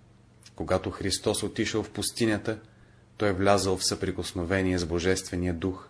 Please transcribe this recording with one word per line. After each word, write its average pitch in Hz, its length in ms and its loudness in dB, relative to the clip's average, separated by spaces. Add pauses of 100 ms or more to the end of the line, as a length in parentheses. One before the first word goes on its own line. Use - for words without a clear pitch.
(540)
когато 92 360 0
Христос 101 520 -2
отишъл 107 400 -2
в 98 80 -8
пустинята, 107 720 -2 (560)
той 104 160 2
влязъл 95 440 4
в - 80 -4
съприкосновение 92 920 0
с 87 80 0
Божествения 87 680 0
дух. 92 360 -4